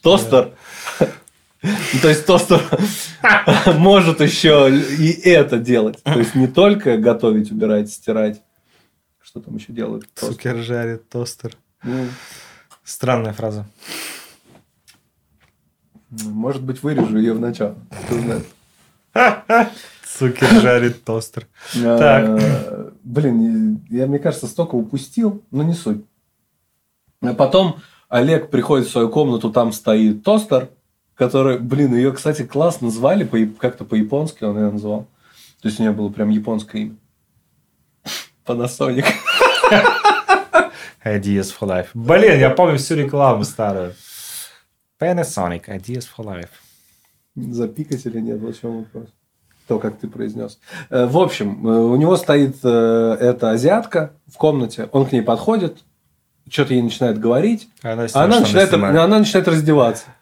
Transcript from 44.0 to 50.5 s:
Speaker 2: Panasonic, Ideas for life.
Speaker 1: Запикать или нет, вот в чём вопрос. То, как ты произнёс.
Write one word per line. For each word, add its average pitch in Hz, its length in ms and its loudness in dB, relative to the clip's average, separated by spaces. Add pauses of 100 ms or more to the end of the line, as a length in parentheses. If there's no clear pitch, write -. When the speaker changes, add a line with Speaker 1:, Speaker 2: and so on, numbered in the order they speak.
Speaker 2:
Panasonic, 104 680 -4
Ideas 107 380 -12 (120)
for 117 80 -14
life. 87 240 -14 (880)
Speaker 1:
Запикать 120 680 -8
или 113 140 -8
нет, 113 200 -8
вот 110 180 -12
в - 40 -20
чём 117 180 -10
вопрос. 113 300 -18 (580)
То, 113 120 -2
как 104 200 -6
ты 110 80 -12
произнёс. 110 520 -12 (300)